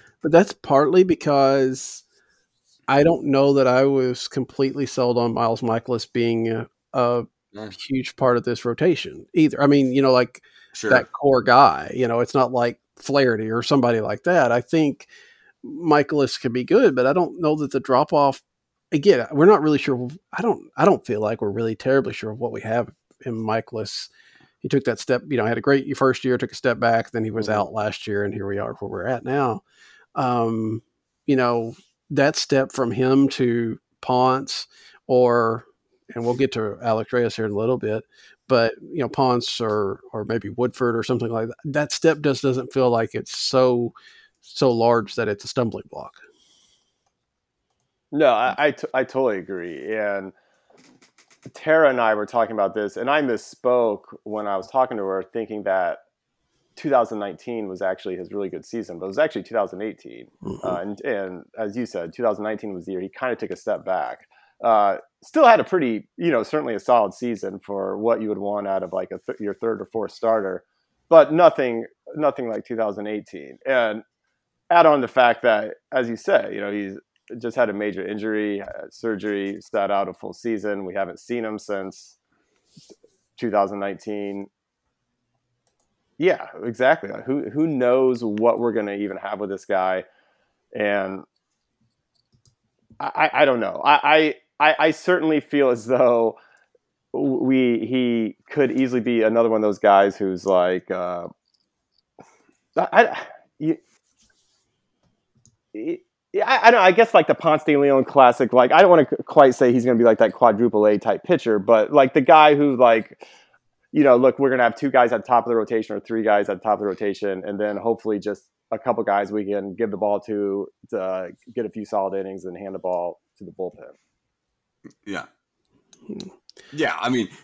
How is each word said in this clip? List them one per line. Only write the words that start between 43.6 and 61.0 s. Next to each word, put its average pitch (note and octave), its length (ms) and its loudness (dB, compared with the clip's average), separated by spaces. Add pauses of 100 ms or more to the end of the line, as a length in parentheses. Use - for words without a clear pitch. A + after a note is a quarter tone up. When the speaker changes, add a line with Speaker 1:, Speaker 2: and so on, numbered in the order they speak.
Speaker 1:
so - 300 0
large A#2 440 2
that A2+ 120 -4
it's G#2 160 -6
a - 40 -14
stumbling A2+ 440 -6
block. - 220 -16 (2000)
Speaker 3:
No, D3 200 4
I, A#2 260 0
I D3 140 2
t-, - 220 -12
I C3 100 0
totally B2+ 360 -2
agree. F2 560 -10
And G2+ 360 -6 (1200)
Tara D#3 360 4
and B2+ 100 0
I A2 160 2
were G#2 100 -4
talking A2+ 280 -2
about G2 200 -2
this, G#2 240 -6
and A#2 120 -4
I D3+ 120 2
misspoke A#2+ 800 -2 (220)
when G#2+ 240 -8
I G2 100 -4
was F#2 100 -8
talking C3 300 -2
to G#2 60 -6
her, F#2+ 200 -4 (100)
thinking G#2+ 300 -8
that F#2 360 -2 (760)
two - 140 -10
thousand A#2 300 0
nineteen G#2 480 -10
was F#2 140 -12
actually F#2 340 -6
his F2+ 160 -14
really G2+ 180 -8
good E2+ 160 -14
season, F2+ 340 -12
but F2+ 60 -10
it F#2+ 40 -10
was G2 100 -6
actually D#3 240 -4
two - 100 -14
thousand F#2+ 280 -4
eighteen. A#1+ 460 -14 (160)
Speaker 1:
Mm-hmm. - 240 -12
Speaker 3:
Uh, F2+ 140 -6
and, G2+ 200 -12